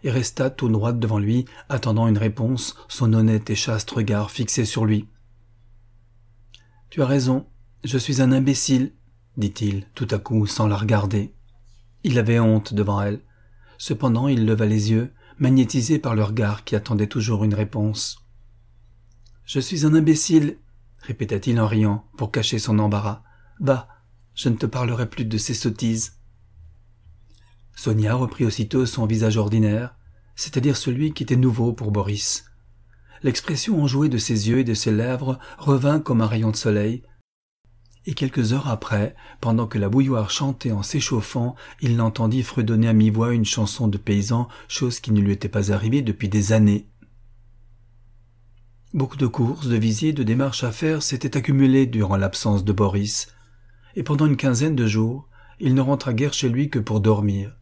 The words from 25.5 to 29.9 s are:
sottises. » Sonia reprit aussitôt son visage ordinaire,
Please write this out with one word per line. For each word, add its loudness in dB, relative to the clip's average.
sottises. » -4
Sonia 0
reprit -2
aussitôt 0
son -2
visage 0
ordinaire, 0